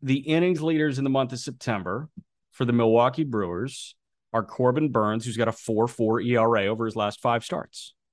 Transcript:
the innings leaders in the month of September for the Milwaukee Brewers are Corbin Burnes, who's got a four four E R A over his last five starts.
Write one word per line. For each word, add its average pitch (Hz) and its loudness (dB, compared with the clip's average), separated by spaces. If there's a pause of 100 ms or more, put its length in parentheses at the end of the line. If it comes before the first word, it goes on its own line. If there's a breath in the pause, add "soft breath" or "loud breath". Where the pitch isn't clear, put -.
the 135 0
innings 156 2
leaders 156 0
in 135 -2
the 135 0
month 135 0
of 123 -8
September 113 -6 (440)
for - -2
the 120 0
Milwaukee 120 4
Brewers 107 -6 (360)
are 110 0
Corbin 131 2
Burnes, 107 0
who's 113 -6
got 113 2
a 110 -2
four 110 0
four 113 0
E 120 0
R 113 4
A 98 0
over 113 -2
his 107 -6
last 104 -2
five 117 0
starts. - -10 (180)